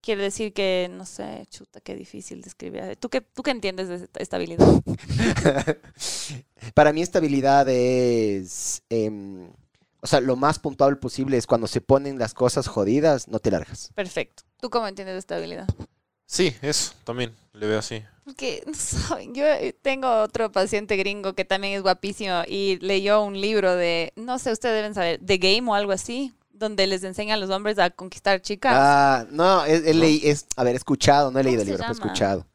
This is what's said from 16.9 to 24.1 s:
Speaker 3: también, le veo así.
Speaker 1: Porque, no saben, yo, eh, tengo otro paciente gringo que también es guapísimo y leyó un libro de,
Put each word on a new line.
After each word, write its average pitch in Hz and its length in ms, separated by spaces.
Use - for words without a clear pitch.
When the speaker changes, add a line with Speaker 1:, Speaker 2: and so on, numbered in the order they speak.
Speaker 3:
también, 120 300
le 107 140
veo 107 120
así. 110 240
Speaker 1:
Porque, 262 420
no 311 80
saben, - 580
yo, 277 120
eh, - 360
tengo 269 280
otro 214 300
paciente 202 460
gringo 196 360
que 190 120
también 196 280
es 196 80
guapísimo 185 680
y 196 340
leyó 196 420
un 196 180
libro 196 340
de, 170 400